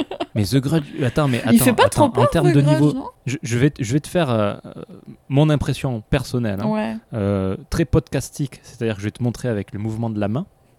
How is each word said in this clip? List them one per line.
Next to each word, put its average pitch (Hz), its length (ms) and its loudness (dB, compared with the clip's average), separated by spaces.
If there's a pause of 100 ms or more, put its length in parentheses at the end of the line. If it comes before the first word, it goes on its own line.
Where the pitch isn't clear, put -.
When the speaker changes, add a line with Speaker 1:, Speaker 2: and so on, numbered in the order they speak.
(340)
Speaker 1:
Mais 104 100 0
The 95 120 0
Grudge, 143 280 0 (180)
attends, 139 260 0
mais 120 160 0
Speaker 2:
Il 117 120 6
Speaker 1:
attends, 233 80 6
Speaker 2:
fait 247 80 4
pas 480 160 6
trop - 160 4
Speaker 1:
attends, - 20 -
en - 40 2
Speaker 2:
peur, - 200 2
Speaker 1:
termes 349 220 2
Speaker 2:
The 302 40 6
Speaker 1:
de 143 40 6
Speaker 2:
Grudge, 143 200 6
Speaker 1:
niveau, 147 120 4
Speaker 2:
non ? 127 140 -6 (200)
Speaker 1:
je, 120 160 -4
je 120 160 -4
vais 143 120 4
te, - 140 -8
je 104 80 -4
vais 151 80 0
te - 80 -14
faire, 165 220 0
euh, 104 240 0 (100)
euh, - 80 -16 (560)
mon 143 200 4
impression 135 640 -2
personnelle, 120 500 -2
hein. 156 80 -4
Speaker 2:
Ouais. 214 280 -4 (160)
Speaker 1:
Euh, 98 440 -2 (140)
très 165 140 0
podcastique, - 800 -4
c'est-à-dire 113 340 -4
que 95 40 -14
je 104 60 -4
vais 107 60 -4
te - 100 -8
montrer 123 260 -4
avec 101 240 -4
le 101 60 -10
mouvement 110 320 -4
de 107 80 -6
la 104 100 -2
main. 131 180 -4 (320)